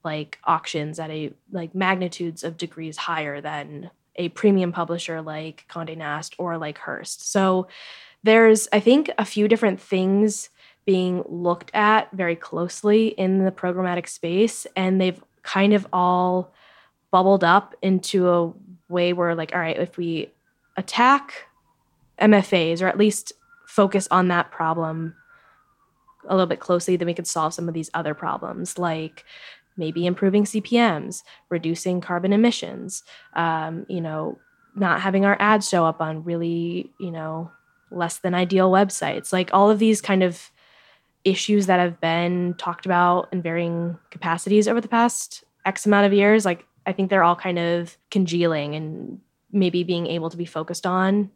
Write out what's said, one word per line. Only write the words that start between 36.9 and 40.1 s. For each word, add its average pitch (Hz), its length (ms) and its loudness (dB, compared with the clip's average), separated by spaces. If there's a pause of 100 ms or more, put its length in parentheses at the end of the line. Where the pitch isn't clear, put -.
you 180 120 -8
know, 160 400 -10 (400)
less 170 260 -4
than 180 160 -2
ideal 185 380 4
websites. 190 600 0
Like, 180 220 -2
all 202 160 6
of 214 100 4
these 220 220 4
kind 190 220 2